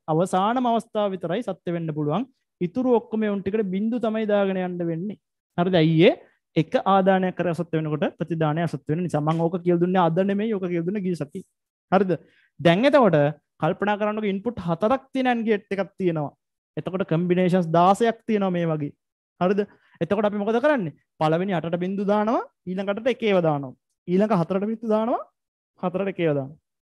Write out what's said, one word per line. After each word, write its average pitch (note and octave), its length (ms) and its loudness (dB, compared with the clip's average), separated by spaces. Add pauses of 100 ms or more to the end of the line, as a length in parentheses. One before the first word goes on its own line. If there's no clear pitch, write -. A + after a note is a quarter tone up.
අවසානම F#3+ 600 0
අවස්ථාව G#3+ 460 -2
විතරයි F#3 300 -6
සත්‍ය F#3 300 -8
වෙන්න E3 200 -4
පුළුවන්. D3+ 340 -2 (340)
ඉතුරු B3 340 0
ඔක්කොම A3 300 -2
ඒ G#3 100 -2
උන් G3 80 -6
ටිකට G3 280 -2
බිංදු A3 300 -2
තමයි A3 260 -2
දාගෙන G3 360 0
යන්න F3+ 160 -6
වෙන්නේ. E3+ 400 -6 (400)
හරිද? F3+ 160 2
ඇයි D#3+ 300 4
ඒ? C#4 100 8 (420)
එක D#3+ 240 0
ආදානයක් F#3+ 560 2
කර F3 140 -2
අසත්‍ය E3 260 -4
වෙනකොට D#3 400 -2
ප්‍රතිදානය D#3+ 460 -2
අසත්‍ය D#3 240 -4
වෙන E3 180 -2
නිසා. D3+ 160 -2
මම D#3+ 200 0
ඕක E3 180 0
කියලා F3 240 2
දුන්නේ F3+ 200 2
අද E3 220 2
නෙමෙයි, G3+ 300 -2
ඕක F#3+ 100 -6
කියලා F3 220 -4
දුන්නේ G3 180 -4
ගිය F3+ 120 -2
සතියේ. D#3 300 -10 (460)
හරිද? F#3+ 200 2 (480)
දැන් E3+ 240 4
එතකොට C4 340 6 (380)
කල්පනා G3 420 -2
කරන්නකෝ G#3+ 320 -2
ඉන්පුට් G3+ 280 -4
හතරක් G#3 520 -2
තියෙන B3+ 200 -2
ඇන්ඩ් A#3 160 -2
ගේට් G#3+ 260 -2
එකක් F#3+ 240 -4
තියෙනවා. E3 360 -2 (440)
එතකොට F3+ 300 -4
කම්බිනේෂන්ස් F3 600 2
දාසයක් F#3+ 580 4
තියෙනවා G3+ 260 0
මේ F3 160 -2
වගේ. D#3 260 -4 (480)
හරිද? G3 200 2 (400)
එතකොට G3+ 280 0
අපි G#3 100 -6
මොකද A3 240 0
කරන්නේ? B3 320 0 (220)
පළවෙනි E3+ 380 0
අටට E3 240 -2
බිංදු F#3+ 260 -4
දානවා, G#3+ 380 0 (240)
ඊළඟ F#3+ 260 -6
අටට A3+ 200 -2
එක A3+ 100 -6
ඒවා G3 240 2
දානවා. C#3+ 280 -2 (340)
ඊළඟ G3+ 260 2
හතරට F#3+ 320 0
බිංදු A3 220 -6
දානවා, A3+ 340 0 (580)
හතරට F#3 320 -4
එක F3+ 80 -8
ඒවා D#3 180 2
දානවා. C#3 200 -10 (320)